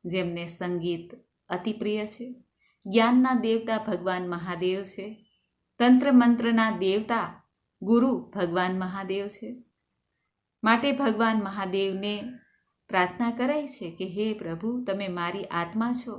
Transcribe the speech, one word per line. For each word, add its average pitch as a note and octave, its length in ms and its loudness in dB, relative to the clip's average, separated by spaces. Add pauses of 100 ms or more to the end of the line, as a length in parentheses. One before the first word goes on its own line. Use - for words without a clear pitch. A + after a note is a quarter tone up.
જેમને F3 420 -4
સંગીત E3+ 600 -4 (400)
અતિ F#3 240 -4
પ્રિય G#3+ 340 -4
છે. A#3+ 200 -12 (600)
જ્ઞાનના B3 480 4
દેવતા A3+ 440 0
ભગવાન F3+ 500 -4
મહાદેવ F3+ 540 -4
છે, F#3+ 240 -12 (760)
તંત્ર B3+ 320 8
મંત્રના A#3 580 6
દેવતા G3 560 0 (560)
ગુરુ A#3 280 4 (240)
ભગવાન F#3 440 0
મહાદેવ F#3+ 500 -4
છે. A3 220 -12 (1120)
માટે A#3 300 4
ભગવાન A3 500 2
મહાદેવને G3 720 -2 (760)
પ્રાર્થના G3+ 400 0
કરાય C4+ 360 -2
છે F3+ 240 -10
કે F#3 180 -8
હે G3+ 260 -4
પ્રભુ, F3+ 360 -6 (140)
તમે G3 240 -4
મારી F3+ 360 -6
આત્મા A3 480 -2
છો A#3+ 260 -6